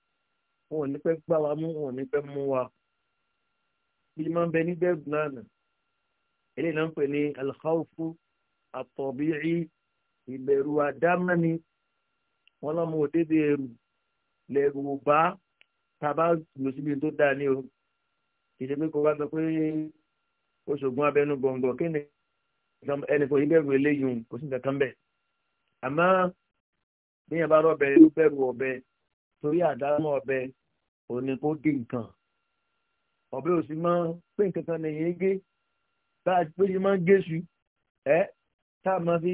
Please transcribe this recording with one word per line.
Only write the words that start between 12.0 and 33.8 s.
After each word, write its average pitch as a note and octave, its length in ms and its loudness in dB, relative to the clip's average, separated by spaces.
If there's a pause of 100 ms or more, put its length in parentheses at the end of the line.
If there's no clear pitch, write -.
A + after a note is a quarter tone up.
Wọ́n D3+ 120 -4
lọ́mọ E3 220 -2
òdédé D#3 460 2
ẹrù, C#3+ 240 0 (840)
lẹ̀rù C#3 320 0
ò C#3 160 -4
bá, D#3+ 400 2 (640)
tá D3 80 -2
a - 20 -2
bá E3 220 2 (200)
lọ C3+ 180 -4
síbi D3 240 -4
tó D3+ 140 -2
dáa D3 240 2
ní C#3 140 -4
o. C3+ 140 0 (880)
Kì - 120 -16
í C3 40 -8
ṣe C#3 100 -4
pé D#3 120 -2
kó D3+ 140 -2
wá D3+ 120 4
sọ D3 120 -6
pé D#3+ 140 -6 (1300)
ó C#3+ 60 -2
ṣògùn C#3 320 -2
abẹnú C#3+ 300 2
gbọ̀ngbọ̀n, B2+ 400 0
kí E3+ 100 -4
ni D#3 140 -4 (1080)
ẹnì D3 200 2
kò C#3 100 0
ní C#3+ 100 4
bẹ̀rù D3+ 260 4
eléyìí C#3 320 2
o, C3 40 2 (160)
kò C#3+ 120 -16
sí D3+ 100 -12
nǹkan C3 180 -6
kan C#3 140 -2
bẹ̀. C3 160 0 (880)
Àmọ́ F3+ 480 2 (1000)
bí D3+ 40 -4
yẹn D#3+ 140 0
bá D#3 100 8
rọ́bẹ, D3+ 340 4
ó D#3+ 60 10 (100)
bẹ̀rù D3+ 340 2
ọ̀bẹ, B2+ 380 -4 (640)
torí D#3 160 0
àdámọ́ D3 540 0
ọ̀bẹ, C3 380 -4 (580)
ò - 80 -8
ní C3 180 -4
kó D3 180 -2
gé D3+ 180 -2
nǹkan. A#2+ 340 -4 (1300)
Ọ̀bẹ C3+ 160 -6
ò E3+ 120 0
sì C#3+ 140 -8
máa F3 240 0